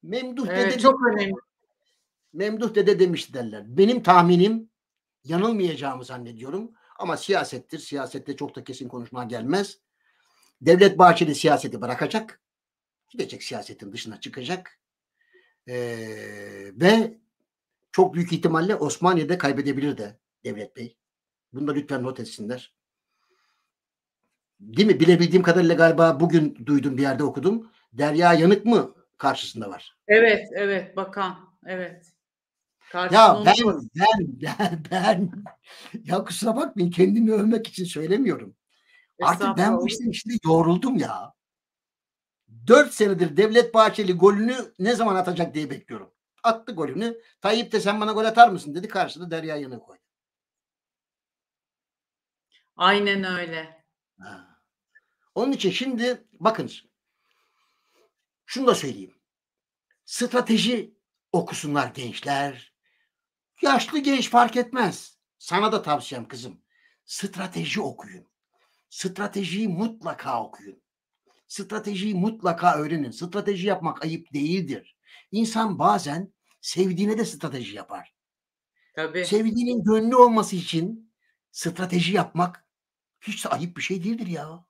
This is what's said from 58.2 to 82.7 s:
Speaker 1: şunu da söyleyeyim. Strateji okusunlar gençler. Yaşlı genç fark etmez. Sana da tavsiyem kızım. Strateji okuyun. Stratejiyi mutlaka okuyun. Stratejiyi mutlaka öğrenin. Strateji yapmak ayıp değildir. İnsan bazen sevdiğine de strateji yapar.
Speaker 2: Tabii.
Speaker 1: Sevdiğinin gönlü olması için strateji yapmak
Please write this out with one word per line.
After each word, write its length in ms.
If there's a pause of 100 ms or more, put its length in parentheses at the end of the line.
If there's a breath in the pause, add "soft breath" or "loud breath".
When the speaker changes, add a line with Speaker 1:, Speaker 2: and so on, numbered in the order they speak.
Speaker 1:
şunu 200
da 80
söyleyeyim. 400 (880)
Strateji 920 (380)
okusunlar 540
gençler. 840 (920)
Yaşlı 360
genç 320
fark 260
etmez. 640 (200)
Sana 340
da 100
tavsiyem 460
kızım. 320 (440)
Strateji 760
okuyun. 460 (640)
Stratejiyi 800
mutlaka 760
okuyun. 380 (640)
Stratejiyi 680
mutlaka 640
öğrenin. 320
Strateji 560
yapmak 380
ayıp 280
değildir. 640 (320 soft breath)
İnsan 480
bazen 540 (280)
sevdiğine 580
de 60
strateji 520
yapar. 380 (800)
Speaker 2:
Tabii. 320
Speaker 1:
Sevdiğinin 580
gönlü 320
olması 400
için 560 (380)
strateji 600
yapmak 540 (540)